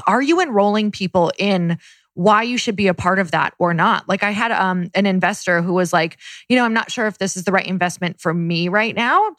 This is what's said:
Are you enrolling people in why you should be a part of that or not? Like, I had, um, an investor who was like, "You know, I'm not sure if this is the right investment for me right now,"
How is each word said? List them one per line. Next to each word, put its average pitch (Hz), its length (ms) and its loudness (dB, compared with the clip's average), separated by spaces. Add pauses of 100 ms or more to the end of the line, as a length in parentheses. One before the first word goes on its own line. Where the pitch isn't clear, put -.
Are 214 160 2
you 320 180 2
enrolling 214 520 0
people 175 480 0
in 175 400 0 (340)
why 208 300 4
you 240 160 -2
should 214 160 -4
be 202 100 0
a 180 80 4
part 180 240 0
of 180 140 -2
that 156 260 -2
or 175 160 0
not? 185 340 2
Like, 190 140 -2
I 202 80 0
had, 226 220 -2
um, 180 420 0
an 196 140 2
investor 185 560 0
who 180 100 -2
was 180 180 0
like, 165 260 0 (320)
"You 240 60 4
know, 247 100 4
I'm 226 80 0
not - 180 -2
sure 226 160 -2
if 208 100 -6
this 190 180 -4
is 185 100 -8
the 202 60 0
right 190 140 2
investment 180 560 -4
for 170 100 -2
me 170 380 -2
right 214 260 0
now," 330 440 0